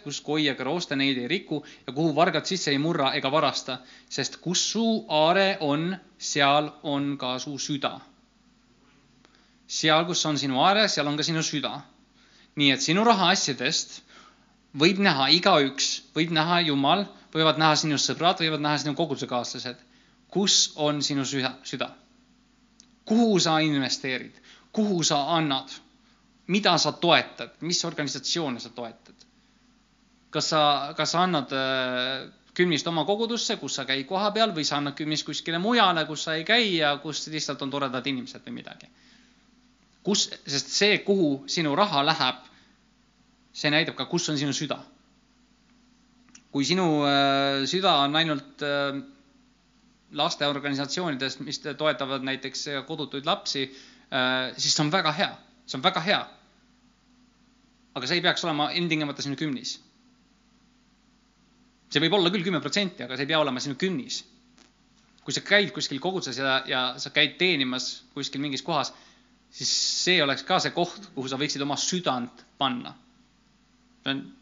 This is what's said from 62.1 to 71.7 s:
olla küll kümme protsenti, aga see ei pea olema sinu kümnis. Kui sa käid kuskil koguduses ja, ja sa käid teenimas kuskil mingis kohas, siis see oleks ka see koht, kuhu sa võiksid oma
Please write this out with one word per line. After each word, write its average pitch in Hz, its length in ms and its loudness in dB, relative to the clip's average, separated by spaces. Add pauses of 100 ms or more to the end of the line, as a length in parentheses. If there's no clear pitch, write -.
olla 180 160 4
küll 196 100 -2
kümme 170 200 0
protsenti, 175 420 -4
aga 127 100 -10
see 139 120 -4
ei 151 40 -2
pea 160 80 2
olema 131 240 0
sinu 139 160 -6
kümnis. 170 440 -4 (1000)
Kui 135 140 -6
sa 143 100 -6
käid 196 300 4
kuskil 139 260 -6
koguduses 165 380 -6
ja, 131 260 0
ja 131 160 -2 (180)
sa - 140 -10
käid 147 260 2
teenimas 131 520 0 (240)
kuskil 139 260 -6
mingis 139 240 -6
kohas, 147 280 -2 (580)
siis - 200 -4 (340)
see 180 180 4
oleks 139 240 -2
ka 185 160 2
see 143 120 -4
koht, - 400 -4
kuhu 131 140 -6
sa 131 100 -4
võiksid 139 260 -4
oma 143 140 -4